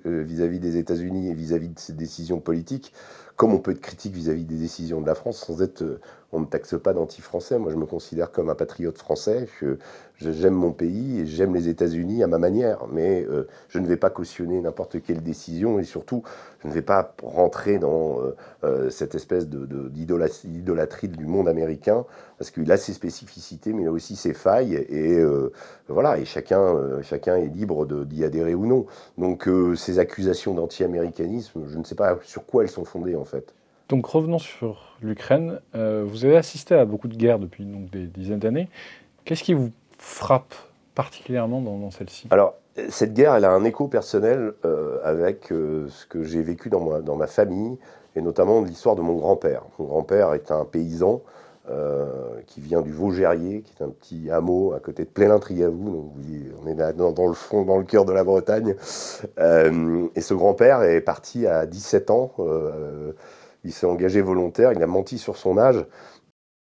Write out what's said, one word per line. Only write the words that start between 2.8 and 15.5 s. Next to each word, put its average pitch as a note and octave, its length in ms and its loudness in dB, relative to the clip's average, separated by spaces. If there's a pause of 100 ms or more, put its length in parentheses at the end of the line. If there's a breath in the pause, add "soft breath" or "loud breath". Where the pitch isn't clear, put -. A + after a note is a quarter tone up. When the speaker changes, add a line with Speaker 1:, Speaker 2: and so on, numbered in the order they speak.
Speaker 1:
comme A2+ 180 4
on F#2+ 60 4
peut F#2+ 120 -4
être F2 100 -8
critique - 320 -14
vis-à-vis E2 320 -4
des D#2+ 120 -8
décisions E2 440 -6
de D#2 60 -6
la D#2 80 0
France - 240 -8
sans E2+ 240 -6
être, F#2 180 -4
euh, D2+ 180 -6 (320 loud breath)
on E2 80 -4
ne D#2 60 -4
taxe D#2 340 -6
pas - 140 0
d'anti-français. - 640 -6
Moi, F#2+ 140 -4
je D#2 40 -6
me D#2+ 100 -2
considère E2 460 -6
comme E2 180 -2
un D2+ 60 -2
patriote - 420 -6
français. A2 520 -2 (100)
Je, C#2 160 -2 (400 loud breath)
je, D#2+ 160 -6
j'aime F2 220 4
mon F2 180 2
pays G#2 480 -4
et D#2+ 60 -4
j'aime D#2+ 280 0
les E2+ 140 0
États-Unis E2+ 560 0
à F#2 40 4
ma E2 100 2
manière. G2 520 0
Mais, E2+ 400 0
euh, C#2+ 180 -2 (200 loud breath)
je F2 120 -6
ne F#2 80 -2
vais E2+ 100 2
pas F#2+ 120 2
cautionner F2+ 520 -6
n'importe E2+ 400 -6
quelle E2 220 -6
décision E2+ 540 -4